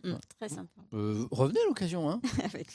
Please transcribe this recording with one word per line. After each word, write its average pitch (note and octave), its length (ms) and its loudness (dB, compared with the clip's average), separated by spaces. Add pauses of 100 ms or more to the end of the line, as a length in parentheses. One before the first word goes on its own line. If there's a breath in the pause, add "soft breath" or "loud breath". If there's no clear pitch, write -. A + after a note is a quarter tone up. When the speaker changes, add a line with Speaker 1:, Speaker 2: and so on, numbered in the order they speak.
Speaker 1:
Mm, F#3 60 -2
mm, F3 40 0
Speaker 2:
Ouais. - 60 -4 (200)
Speaker 1:
très A3 100 -6
sympa. F3 320 -10 (120)
Speaker 2:
Euh, G#2+ 380 0
revenez C3+ 300 4
à A#4 60 6
l'occasion, F3+ 420 0
hein. G#3+ 140 0
Speaker 1:
<laughs> - 320 0
Avec - 200 -8